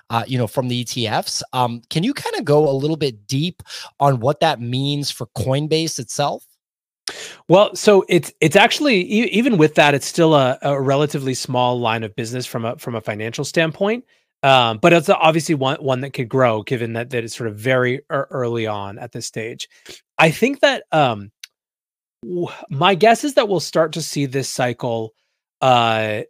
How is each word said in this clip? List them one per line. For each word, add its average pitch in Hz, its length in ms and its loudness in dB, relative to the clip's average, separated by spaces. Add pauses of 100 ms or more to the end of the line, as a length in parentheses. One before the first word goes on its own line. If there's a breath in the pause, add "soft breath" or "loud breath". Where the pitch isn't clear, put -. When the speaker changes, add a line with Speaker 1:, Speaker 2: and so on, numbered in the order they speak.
(100)
Speaker 1:
uh, 117 160 -2
you 131 100 -4
know, 123 100 0
from 127 220 -2
the 123 80 -2
E 123 80 -4
T 113 240 -4
Fs. - 340 -4 (120)
Um, 120 340 -2
can 160 140 -2
you 262 100 -2
kinda 440 300 -6
go 151 260 4
a 135 80 0
little 147 180 -2
bit 131 320 -6
deep 156 360 -4 (380 loud breath)
on 139 200 2
what 139 200 0
that 151 200 0
means 135 500 -4
for - 180 -10
Coinbase 151 680 -2
itself? 147 480 -6 (1000 loud breath)
Speaker 2:
Well, 190 260 6
so 196 360 4
it's, 175 320 0
it's 156 140 4
actually, 233 400 4
e-, 208 340 0
even 233 260 2
with 151 200 4
that, 147 180 6
it's 135 120 -2
still 160 280 4
a, 131 260 4
a 143 180 -2
relatively 135 540 -2
small 123 480 -2
line 113 240 0
of 101 100 -10
business 123 300 -6
from 117 220 -6
a, 123 100 -6
from 127 180 -10
a 110 60 -4
financial 113 460 -8
standpoint. 196 580 -2 (380)
Um, 123 360 4
but 170 140 6
it's 170 160 2
obviously 160 480 2
one, 131 200 -2
one 131 260 -4
that 139 100 -10
could 120 160 -6
grow 120 340 2
given 117 300 -4
that, 120 180 -6
that 117 140 -4
it's 110 100 -12
sort 117 140 -8
of 104 80 -10
very 123 460 0 (100)
ear-, 135 180 -4
early 117 360 -4
on 104 320 -8
at 120 120 -14
this 117 160 -12
stage. 120 400 -10 (520 loud breath)
I 160 120 4
think 262 300 -2
that, 277 320 2
um, 117 400 0 (920)
w-, 175 240 -6 (220 loud breath)
my 175 260 2
guess 226 300 2
is 294 100 -4
that 240 140 2
we'll 180 120 0
start 160 340 -2
to 165 80 -6
see 143 240 -4
this 127 220 -4
cycle, 117 640 -4 (480)
uh, 113 680 2